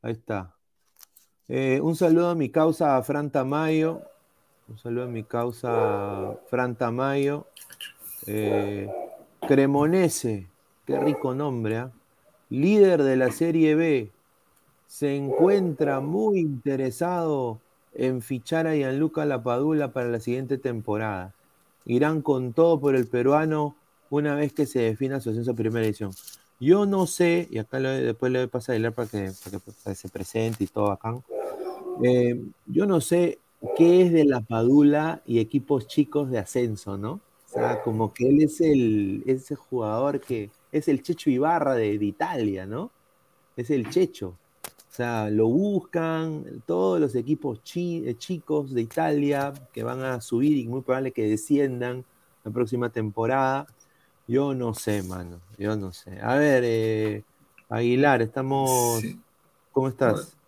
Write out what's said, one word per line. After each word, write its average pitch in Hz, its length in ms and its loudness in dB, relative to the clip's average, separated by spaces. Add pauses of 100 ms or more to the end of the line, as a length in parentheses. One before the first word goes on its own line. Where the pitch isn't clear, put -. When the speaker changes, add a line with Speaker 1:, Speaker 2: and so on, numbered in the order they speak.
Speaker 1:
Ahí 117 100 -6
está. 104 440 -8 (920)
Eh, 131 340 0
un 160 140 0
saludo 170 360 4
a 170 40 -2
mi 147 140 -2
causa, 160 480 2
a 123 60 2
Fran 147 280 -4
Tamayo. 156 680 0 (680)
Un 113 100 -18
saludo 120 280 -4
a - 20 -8
mi 113 160 -8
causa, 113 1120 -4 (120)
Fran 123 260 -2
Tamayo. 139 720 -2 (800)
Eh, 104 640 -2 (580)
Cremonese. 139 1000 2 (380)
Qué - 140 -2
rico 143 340 0
nombre, 120 440 -2
¿ah? 123 140 -8 (580)
Líder 180 520 6
de 135 140 4
la 127 160 4
Serie 165 420 2
B. 151 380 2 (760)
Se 143 300 -4
encuentra 147 880 2
muy 196 380 0
interesado 139 1200 -2 (360)
en 127 260 -2
fichar 160 460 -4
a 156 80 0
Gianluca 147 500 0
Lapadula 135 680 0
para 123 180 -4
la 117 100 -2
siguiente 123 400 -4
temporada. 107 720 -4 (520)
Irán 147 360 2
con 127 320 -2
todo 165 260 4
por 139 160 2
el 123 120 2
peruano 147 680 0 (340)
una 147 260 0
vez 147 180 -2
que 147 140 0
se - 140 -2
defina 127 380 -2
su 117 120 -4
ascenso 117 200 -2
a 117 40 -2
primera 113 300 -2
división. 107 260 -4 (480)
Yo 185 260 6
no 196 220 0
sé, 170 420 0
y - 80 -8
acá 113 220 -6
le, 135 100 0 (140)
después 120 280 -2
le 127 80 0
voy 127 80 0
a - 40 -10
pasar 123 220 -4
a - 20 0
Aguilar 113 180 0
para 117 160 -4
que, 98 220 -6 (120)
para 95 140 -12
que, 98 140 -14 (120)
para 101 120 -6
que - 0 -
se - 140 -16
presente 113 540 -4
y 95 40 -2
todo 104 240 0
acá. 110 240 -6 (880)
Eh, 123 360 4 (280)
yo 156 180 2
no 185 160 2
sé 170 380 0 (360)
qué 175 280 8
es 175 100 4
de 160 120 6
Lapadula 143 1000 4
y 117 140 2
equipos 127 480 -2
chicos 147 420 0
de 127 80 -2
ascenso, 104 600 -4
¿no? 120 240 -8 (280)
O - 40 -18
sea, - 280 -2
como 110 320 -2
que 120 160 0
él 147 140 6
es 151 180 0
el, 110 640 2
ese 131 300 -2
jugador 127 680 -2
que 107 300 -6 (200)
es 147 160 -2
el 139 160 0
Checho - 260 -2
Ibarra 143 460 2
de, 107 240 0
de 104 60 0
Italia, 104 600 -2
¿no? 127 260 -8 (640)
Es 120 140 -8
el 131 200 0
Checho. 107 480 -2 (320)
O - 260 -20
sea, 117 360 -2
lo 110 160 4
buscan 160 1200 -2
todos 180 320 2
los 135 160 0
equipos 127 480 -4
chi-, 175 440 -6
eh, 120 80 -4
chicos 151 580 -6
de 120 80 0
Italia 143 680 0 (200)
que 117 120 -8
van 127 200 -6
a 127 180 -4
subir 135 360 2
y 120 100 -4
muy 127 140 -6
probable 131 300 -2
que 110 160 -2
desciendan 123 760 0 (380)
la 107 80 -8
próxima 120 400 -2
temporada. 127 760 -2 (600)
Yo 135 280 0
no 120 180 -4
sé, 104 300 -4
mano. 87 380 -10 (160)
Yo 104 180 -2
no 98 180 -6
sé. - 280 -16
A 117 140 0
ver, 143 300 4
eh, 110 580 0 (460)
Aguilar, 123 540 4
estamos 131 800 0
Speaker 2:
Sí. - 180 -10 (520)
Speaker 1:
¿Cómo 135 180 0
estás? 113 460 -2 (120)